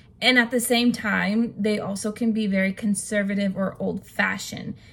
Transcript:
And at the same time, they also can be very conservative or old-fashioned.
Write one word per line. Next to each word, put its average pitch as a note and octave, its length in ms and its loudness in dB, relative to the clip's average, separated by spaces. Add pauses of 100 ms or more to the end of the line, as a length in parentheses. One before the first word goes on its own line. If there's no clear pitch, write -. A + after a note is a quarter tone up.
(200)
And B3+ 160 4
at A#3+ 140 4
the B3 80 0
same A#3+ 320 4
time, G3+ 680 0
they G#3 220 0
also G3+ 320 -4
can A3+ 220 0
be G#3+ 160 0
very F#3+ 240 2
conservative G3+ 840 -2
or F#3+ 220 -2
old-fashioned. - 960 -4 (180)